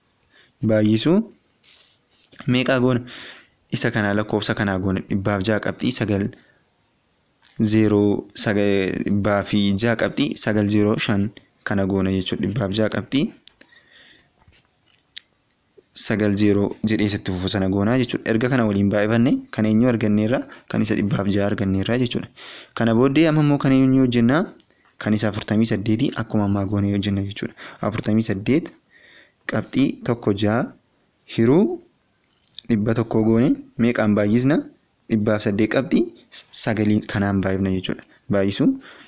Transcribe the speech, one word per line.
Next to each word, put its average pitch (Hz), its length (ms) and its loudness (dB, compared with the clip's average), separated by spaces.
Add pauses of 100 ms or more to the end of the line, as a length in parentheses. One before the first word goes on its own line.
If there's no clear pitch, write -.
(640)
baay'isuu 110 560 2 (1300)
meeqaa 127 360 0
goona? 123 220 2 (680)
Isa - 180 0
kanaa 104 260 -2
lakkoofsa 104 380 -2
kanaa 98 240 -2
goona. 95 220 -2
Dhibbaaf 101 440 -2
ja'a 107 160 0
qabxii 117 320 -4
sagal, 104 320 -2 (1300)
zero 107 420 4 (300)
saga-, 101 680 0
dhibbaa 101 480 0
fi 104 160 0 (140)
ja'a 113 220 0
qabxii 135 400 -2
sagal 104 320 0
zero 104 280 2
shan 101 320 -2 (320)
kana 98 260 -2
goona 95 240 0
jechuudha. 95 380 -2
Dhibbaaf 98 240 -4
ja'a 107 160 0
qabxii 135 400 -2 (2750)
sagal 104 440 0
zero 101 280 4 (200)
jedhee 107 220 0
isatti 101 260 -4
fufu 92 160 -4
sana 95 200 0
goonaa 101 300 0
jechuudha. - 280 -4
Erga 113 220 0
kana 123 180 2
waliin 101 240 2
baay'ifanne 113 420 2 (180)
kan 110 160 -2
eenyu 110 220 2
arganneerra? 107 520 0 (260)
Kan - 160 -4
isa 107 120 0
dhibbaaf 98 340 -2
ja'a 101 180 0
arganneerra 101 520 -2
jechuudha. - 300 -4 (440)
Kana 113 220 0
booddee 135 340 4
amma 151 140 2
immoo 143 160 2
kan 135 140 2
eenyu 131 300 4
hojjennaa? 123 400 4 (580)
Kan 107 140 -2
isa 107 140 0
afurtamii 107 380 0
saddeetii 110 500 0
akkuma 110 280 -2
ammaa 101 220 0
goonee 101 260 0
hojjenna 98 320 -2
jechuudha. - 300 -8 (240)
Afurtamii 107 440 -2
saddeet 113 500 -2 (760)
qabxii 127 400 -2 (160)
tokko 113 280 -2
ja'a 104 300 0 (640)
hiruu 131 360 4 (1000)
dhibba 117 300 0
tokko 113 300 0
goone 113 260 4 (240)
meeqaan 110 400 2
baay'isna? 117 420 2 (540)
Dhibbaaf 107 320 0
saddeet 107 300 0
qabxii 135 320 0 (480)
sagaliin 107 500 0
kanaan 98 400 -2
baay'ifna 95 280 0
jechuudha. 92 320 -6 (240)
Baay'isuu 101 420 0 (400)